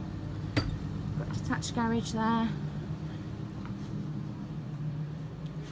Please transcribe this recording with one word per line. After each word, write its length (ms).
We've 720
got 80
a 60
detached 340
garage 360
there. 400